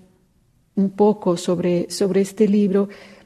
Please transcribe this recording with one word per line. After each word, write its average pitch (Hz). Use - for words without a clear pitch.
un 196
poco 208
sobre, 175
sobre 190
este 196
libro 202